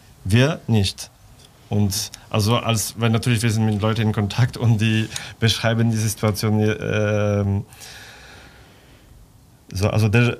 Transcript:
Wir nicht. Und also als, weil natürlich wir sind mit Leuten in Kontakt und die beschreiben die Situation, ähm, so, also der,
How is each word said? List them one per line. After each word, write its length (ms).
Wir 440
nicht. 420
Und 440
also 260
als, 400
weil 140
natürlich 320
wir 80
sind 160
mit 160
Leuten 200
in 100
Kontakt 440
und 240
die 280
beschreiben 500
die 60
Situation, 640
ähm, 1040
so, 180
also 180
der, 320